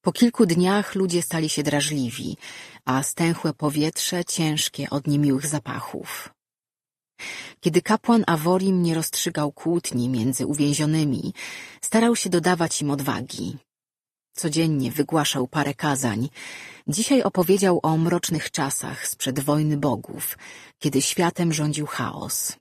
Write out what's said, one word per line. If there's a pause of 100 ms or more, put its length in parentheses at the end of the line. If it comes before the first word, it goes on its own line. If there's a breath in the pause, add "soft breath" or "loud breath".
Po
kilku
dniach
ludzie
stali
się
drażliwi, (480 loud breath)
a
stęchłe
powietrze
ciężkie
od
niemiłych
zapachów. (1300 loud breath)
Kiedy
kapłan
Aworim
nie
rozstrzygał
kłótni
między
uwięzionymi, (480 loud breath)
starał
się
dodawać
im
odwagi. (800)
Codziennie
wygłaszał
parę
kazań. (580 loud breath)
Dzisiaj
opowiedział
o
mrocznych
czasach
sprzed
wojny
bogów, (400 loud breath)
kiedy
światem
rządził
chaos.